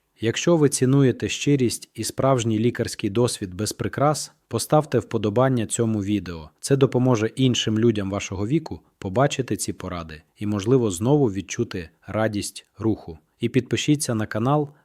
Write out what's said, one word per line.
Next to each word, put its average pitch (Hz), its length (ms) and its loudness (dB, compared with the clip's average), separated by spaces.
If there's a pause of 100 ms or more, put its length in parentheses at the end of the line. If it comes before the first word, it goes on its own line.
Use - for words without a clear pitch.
(200)
Якщо 160 380 2
ви 147 120 6
цінуєте 131 600 4
щирість 135 640 0
і 110 100 -8
справжній 117 560 2
лікарський 113 500 -2
досвід 104 440 0
без 101 200 -4
прикрас, 143 580 -2 (160)
поставте 135 520 2
вподобання 113 680 0
цьому 110 380 -2
відео. 87 460 -4 (100)
Це - 160 0
допоможе 127 520 2
іншим 117 520 0
людям 104 300 2
вашого 101 380 -6
віку 151 320 -2 (200)
побачити 120 560 -2
ці - 180 -6
поради 82 480 -10 (160)
і, 107 80 -8
можливо, 104 460 2
знову 123 360 2
відчути 95 600 -6 (180)
радість 104 580 -4 (120)
руху. 98 400 -4 (220)
І 120 100 -2
підпишіться 131 680 0
на 107 100 -2
канал, 143 440 -2 (160)